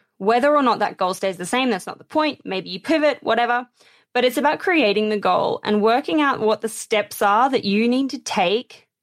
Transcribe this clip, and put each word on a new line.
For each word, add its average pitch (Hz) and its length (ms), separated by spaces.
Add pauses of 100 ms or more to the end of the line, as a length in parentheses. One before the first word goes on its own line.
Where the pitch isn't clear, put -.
(180)
whether 233 380
or 285 60
not 226 180
that 208 180
goal 185 160
stays 190 240
the 180 80
same. 254 240
That's 190 180
not - 100
the - 60
point. 302 420
Maybe 185 240
you 180 100
pivot, 294 420
whatever. 240 460 (460)
But 247 120
it's 247 120
about 302 220
creating 214 500
the 214 80
goal 185 460
and 208 180
working 277 400
out 277 200
what 214 200
the 220 80
steps - 520
are 220 280
that 269 160
you 208 220
need 254 240
to 254 80
take - 680 (160)